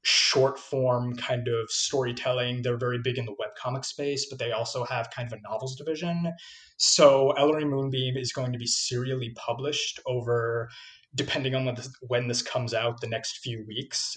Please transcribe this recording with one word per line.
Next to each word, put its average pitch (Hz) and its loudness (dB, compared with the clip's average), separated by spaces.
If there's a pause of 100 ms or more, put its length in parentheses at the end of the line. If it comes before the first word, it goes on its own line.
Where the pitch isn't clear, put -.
short - 4
form 123 2
kind 123 -2
of 113 -2
storytelling. 123 0
They're 120 0
very 123 0
big 123 0
in 117 -4
the 104 -10
webcomic 127 -6
space, 143 -4
but 123 -10
they 117 -2
also 117 -2
have 120 -4
kind 120 -6
of 110 -10
a 104 -18
novels 113 -6
division. 170 -2 (460)
So 139 8
Ellery 151 4
Moonbeam 131 0
is 123 -4
going 127 -2
to 123 -4
be 120 -6
serially 123 -2
published 131 -4
over, 117 0 (440)
depending 131 -2
on 131 0
when 120 0
this, 120 -10 (100)
when 123 0
this 135 0
comes 120 -2
out, 117 0
the 117 -6
next 113 -6
few 113 -6
weeks - -6